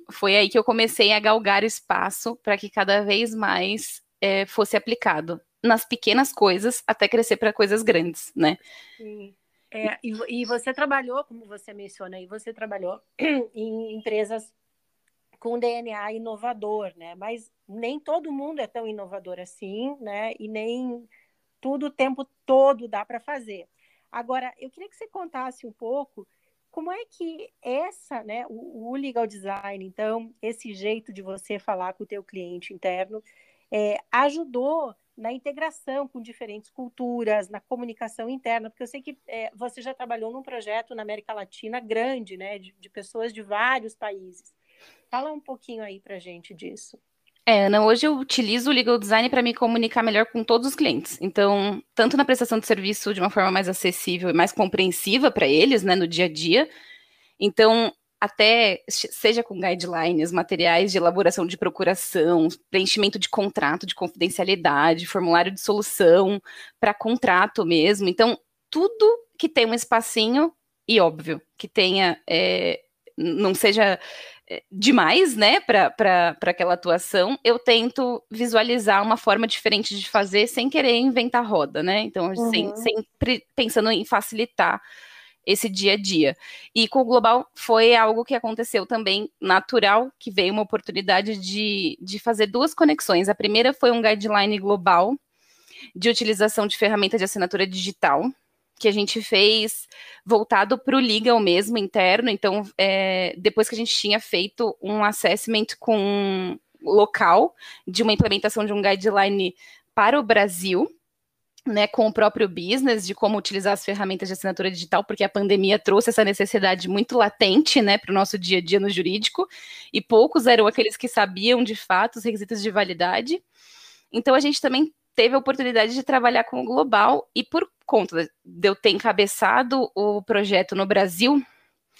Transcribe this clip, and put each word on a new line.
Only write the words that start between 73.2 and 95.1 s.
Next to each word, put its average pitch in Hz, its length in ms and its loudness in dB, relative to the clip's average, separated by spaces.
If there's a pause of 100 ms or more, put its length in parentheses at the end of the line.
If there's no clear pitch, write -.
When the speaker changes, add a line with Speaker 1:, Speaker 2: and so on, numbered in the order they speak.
Speaker 1:
não 190 180 2
seja, 202 460 2 (500)
é, - 220 -14
demais, 226 640 4
né, 214 240 4
pra, 214 320 4
pra, 175 480 4
pra 175 120 0
aquela 175 220 0
atuação, 180 680 0
eu 233 160 4
tento 240 720 0
visualizar 220 720 2
uma 226 140 0
forma 220 280 2
diferente 214 500 -2
de 196 140 -10
fazer 202 380 2
sem 254 220 -4
querer 254 260 2
inventar 240 500 2
roda, 165 380 0
né? 190 180 0
Então, 190 320 -4
eu 233 160 -2
sem-, 190 200 0
Speaker 2:
Uhum. 208 80 -10
Speaker 1:
sempre 220 680 -4 (100)
pensando 226 360 0
em 208 140 -2
facilitar 208 760 -2 (640)
esse 202 240 0
dia 190 240 0
a 214 40 2
dia. 175 380 2 (400)
E 220 140 2
com 277 100 2
o 254 60 4
Global 240 500 4
foi 226 400 4
algo 226 300 2
que 269 100 -2
aconteceu 226 500 -4
também 208 440 -2 (100)
natural, 208 800 2
que - 100 -16
veio 185 220 0
uma 214 100 -2
oportunidade 202 760 -2
de, 196 640 -4
de 190 180 -10
fazer 214 280 0
duas 254 260 -2
conexões. 202 560 2
A 208 60 0
primeira 226 380 2
foi 240 180 2
um 233 100 0
guideline 208 580 0
global 190 560 2 (800)